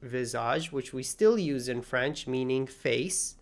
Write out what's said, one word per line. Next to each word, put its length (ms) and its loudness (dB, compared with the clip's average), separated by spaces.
visage, 680 -2
which 220 -4
we 100 -6
still 340 4
use 320 0
in 120 0
French, 460 -2
meaning 400 0
face. 760 -2